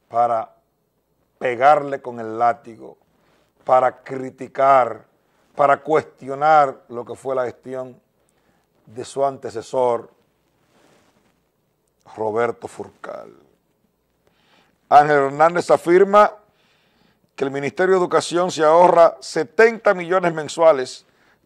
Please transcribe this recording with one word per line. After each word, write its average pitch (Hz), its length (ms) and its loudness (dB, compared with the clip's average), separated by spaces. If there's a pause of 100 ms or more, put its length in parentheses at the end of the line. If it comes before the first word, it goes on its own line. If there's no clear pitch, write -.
para 117 460 -4 (840)
pegarle 139 640 0
con 120 180 -14
el 110 200 -10
látigo, 117 580 -4 (680)
para 127 380 0
criticar, 131 1040 -2 (500)
para 139 280 0
cuestionar 143 1040 -2
lo 120 160 -12
que 113 80 -16
fue 135 220 -8
la 127 100 -4
gestión 127 560 -14 (840)
de 113 180 -16
su - 180 -8
antecesor, 123 880 -6 (2000)
Roberto 113 520 -6
Furcal. - 680 -18 (1500)
Ángel 147 280 6
Hernández 151 520 0
afirma 196 640 4 (1040)
que - 80 -6
el 135 80 -6
Ministerio 143 420 -2
de 190 80 0
Educación 175 480 -2
se 156 140 -4
ahorra 170 560 6
setenta 208 720 0
millones 175 400 -2
mensuales 151 720 0 (400)